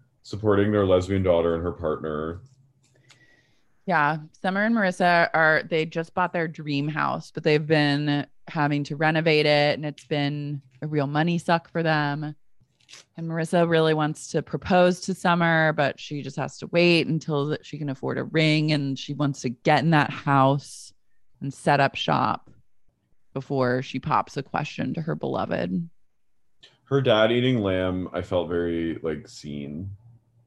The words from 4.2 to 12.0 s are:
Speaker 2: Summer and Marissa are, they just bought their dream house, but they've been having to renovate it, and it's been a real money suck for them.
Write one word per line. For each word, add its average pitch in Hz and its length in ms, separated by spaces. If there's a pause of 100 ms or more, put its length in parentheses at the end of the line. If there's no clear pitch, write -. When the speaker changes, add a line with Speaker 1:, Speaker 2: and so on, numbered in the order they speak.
Speaker 2:
Summer 196 220
and 226 120
Marissa 180 580
are, 156 360
they 160 160
just 165 280
bought 180 200
their 170 140
dream 147 400
house, 147 440
but 156 120
they've 151 220
been 147 600 (220)
having 147 380
to 147 100
renovate 160 500
it, 147 320
and 151 80
it's 147 200
been 147 560 (200)
a 156 60
real 147 200
money 160 300
suck 170 320
for 165 140
them. 151 520 (800)